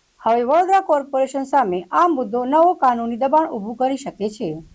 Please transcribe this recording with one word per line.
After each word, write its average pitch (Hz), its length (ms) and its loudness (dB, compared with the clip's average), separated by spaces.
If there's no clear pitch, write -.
હવે 233 240 0
વડોદરા 349 380 2
કોર્પોરેશન 277 640 -2
સામે 208 460 0
આ 330 180 4
મુદ્દો 247 360 -2
નવો 330 300 4
કાનૂની 240 420 0
દબાણ 277 340 2
ઊભું 220 260 -8
કરી 262 200 0
શકે 220 340 -6
છે. 160 320 -8